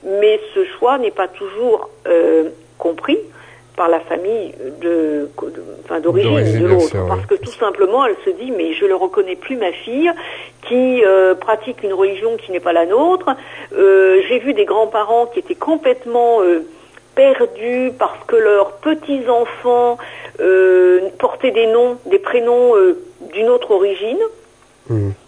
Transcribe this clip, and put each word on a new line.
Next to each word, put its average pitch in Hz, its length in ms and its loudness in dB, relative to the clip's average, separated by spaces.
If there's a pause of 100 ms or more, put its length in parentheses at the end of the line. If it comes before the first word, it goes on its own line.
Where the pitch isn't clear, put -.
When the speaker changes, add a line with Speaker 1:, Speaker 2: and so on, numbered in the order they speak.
Speaker 1:
mais 208 360 0 (160)
ce 190 100 2
choix 247 320 -2
n'est 233 140 -2
pas 185 160 -4
toujours, 208 600 -4 (180)
euh, 160 420 2 (280)
compris 170 400 -2 (600)
par 170 100 0
la 165 140 2
famille 185 520 -6 (280)
de, 156 480 -2 (120)
de, - 220 -12 (220)
enfin, 170 160 -6
d'origine 175 300 0
Speaker 2:
D'origine, - 300 0
Speaker 1:
de - 60 2
Speaker 2:
bien 190 80 4
Speaker 1:
l'autre. 165 140 2
Speaker 2:
sûr, 92 180 -4
Speaker 1:
Parce 92 140 -2
Speaker 2:
oui. 190 160 -2
Speaker 1:
que - 60 -8
tout - 100 -12
simplement, 208 520 0
elle 208 200 -2
se 196 60 0
dit, 226 200 -8
mais 165 220 -4
je 180 120 -2
le 190 100 2
reconnais 185 420 -2
plus, - 180 -8
ma 202 160 -4
fille, 277 400 -4 (560)
qui, 254 380 2
euh, 190 300 4
pratique 220 460 -6
une 196 120 -4
religion 196 440 0
qui - 140 -12
n'est 175 80 -4
pas 175 140 -2
la 170 120 2
nôtre. 302 440 0 (460)
Euh, 190 520 6
j'ai 247 120 0
vu 254 140 -2
des 202 120 2
grands-parents 220 600 0
qui 233 120 -6
étaient - 160 -8
complètement, 240 880 0
euh, 170 240 0 (500)
perdus 247 840 2
parce - 200 -2 (100)
que - 80 0
leurs 202 420 4
petits-enfants, 240 1200 0 (420)
euh, 185 640 4 (180)
portaient 262 320 0
des 226 160 2
noms, 240 380 2
des 190 140 2
prénoms, 240 560 2
euh, 185 240 4 (340)
d'une 220 160 0
autre 247 220 0
origine. 202 480 0 (680)
Speaker 2:
Mhm. 101 240 -2 (140)